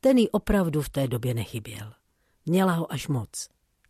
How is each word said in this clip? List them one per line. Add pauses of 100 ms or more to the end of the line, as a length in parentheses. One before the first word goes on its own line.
Ten
jí
opravdu
v
té
době
nechyběl. (540)
Měla
ho
až
moc. (420)